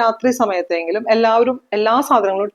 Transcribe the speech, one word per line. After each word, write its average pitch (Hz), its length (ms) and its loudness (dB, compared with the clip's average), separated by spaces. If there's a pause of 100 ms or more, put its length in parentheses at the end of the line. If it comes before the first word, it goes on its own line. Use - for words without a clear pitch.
രാത്രി 233 280 0 (120)
സമയത്തെങ്കിലും 180 640 -2 (100)
എല്ലാവരും 226 420 2 (220)
എല്ലാ 220 160 0 (160)
സാധനങ്ങളും 202 460 0